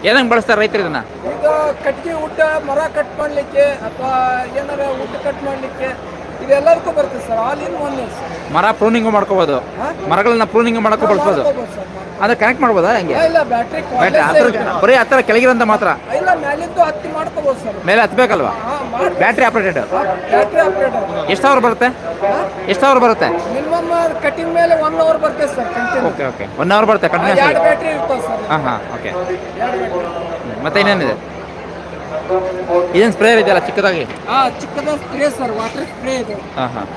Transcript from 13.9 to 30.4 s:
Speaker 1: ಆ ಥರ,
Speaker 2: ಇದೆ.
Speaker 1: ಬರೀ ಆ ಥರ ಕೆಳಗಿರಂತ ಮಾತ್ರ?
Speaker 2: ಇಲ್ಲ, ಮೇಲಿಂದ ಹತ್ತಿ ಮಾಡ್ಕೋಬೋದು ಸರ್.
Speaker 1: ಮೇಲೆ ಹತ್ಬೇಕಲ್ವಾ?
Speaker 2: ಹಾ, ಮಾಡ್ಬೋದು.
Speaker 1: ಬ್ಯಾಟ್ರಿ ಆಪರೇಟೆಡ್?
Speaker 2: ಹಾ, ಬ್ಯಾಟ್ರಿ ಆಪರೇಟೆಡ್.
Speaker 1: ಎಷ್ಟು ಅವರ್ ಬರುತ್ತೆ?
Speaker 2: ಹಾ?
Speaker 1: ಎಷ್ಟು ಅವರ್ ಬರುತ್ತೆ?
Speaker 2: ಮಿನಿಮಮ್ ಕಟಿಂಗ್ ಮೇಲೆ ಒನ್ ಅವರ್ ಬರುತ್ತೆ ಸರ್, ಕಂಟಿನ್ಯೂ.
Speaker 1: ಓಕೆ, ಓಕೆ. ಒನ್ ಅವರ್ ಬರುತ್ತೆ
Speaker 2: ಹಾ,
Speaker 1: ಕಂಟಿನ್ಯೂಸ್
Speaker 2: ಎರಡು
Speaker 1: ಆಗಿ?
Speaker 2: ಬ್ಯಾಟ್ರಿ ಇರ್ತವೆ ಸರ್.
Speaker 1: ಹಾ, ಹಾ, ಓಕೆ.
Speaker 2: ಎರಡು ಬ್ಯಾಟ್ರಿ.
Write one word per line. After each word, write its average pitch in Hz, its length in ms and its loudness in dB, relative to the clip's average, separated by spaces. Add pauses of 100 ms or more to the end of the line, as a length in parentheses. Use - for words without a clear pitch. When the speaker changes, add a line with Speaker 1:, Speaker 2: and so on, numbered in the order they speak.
Speaker 1:
ಆ 311 120 4
ಥರ, 302 180 6
Speaker 2:
ಇದೆ. 208 320 -2
Speaker 1:
ಬರೀ 214 120 6
ಆ 247 100 6
ಥರ 262 160 4
ಕೆಳಗಿರಂತ 240 420 4
ಮಾತ್ರ? 214 260 2 (280)
Speaker 2:
ಇಲ್ಲ, 359 180 0
ಮೇಲಿಂದ 311 440 -2
ಹತ್ತಿ 311 320 2
ಮಾಡ್ಕೋಬೋದು 302 500 -2
ಸರ್. 202 260 -8
Speaker 1:
ಮೇಲೆ 208 160 4
ಹತ್ಬೇಕಲ್ವಾ? 202 480 2
Speaker 2:
ಹಾ, 269 420 -6
ಮಾಡ್ಬೋದು. 185 240 -2
Speaker 1:
ಬ್ಯಾಟ್ರಿ 214 300 4
ಆಪರೇಟೆಡ್? 196 320 2
Speaker 2:
ಹಾ, 190 260 -2 (260)
ಬ್ಯಾಟ್ರಿ - 300 2
ಆಪರೇಟೆಡ್. 285 720 0
Speaker 1:
ಎಷ್ಟು 233 160 2
ಅವರ್ 269 120 6
ಬರುತ್ತೆ? 233 260 2
Speaker 2:
ಹಾ? - 640 -2 (180)
Speaker 1:
ಎಷ್ಟು 196 180 2
ಅವರ್ 262 140 6
ಬರುತ್ತೆ? 208 300 4
Speaker 2:
ಮಿನಿಮಮ್ 330 920 -2
ಕಟಿಂಗ್ 330 300 -2
ಮೇಲೆ 339 280 4
ಒನ್ 320 180 0
ಅವರ್ 320 180 4
ಬರುತ್ತೆ 294 300 0
ಸರ್, 247 280 -4
ಕಂಟಿನ್ಯೂ. 240 340 0
Speaker 1:
ಓಕೆ, 143 160 -4
ಓಕೆ. 107 340 -8
ಒನ್ 170 120 2
ಅವರ್ 214 140 6
ಬರುತ್ತೆ 202 220 4
Speaker 2:
ಹಾ, 147 40 2
Speaker 1:
ಕಂಟಿನ್ಯೂಸ್ 175 300 2
Speaker 2:
ಎರಡು 294 180 4
Speaker 1:
ಆಗಿ? 330 80 4
Speaker 2:
ಬ್ಯಾಟ್ರಿ 320 220 2
ಇರ್ತವೆ 269 320 -2
ಸರ್. - 300 -4
Speaker 1:
ಹಾ, 156 60 2
ಹಾ, 120 380 -4
ಓಕೆ. 107 140 -8
Speaker 2:
ಎರಡು 180 680 -6
ಬ್ಯಾಟ್ರಿ. 170 880 -6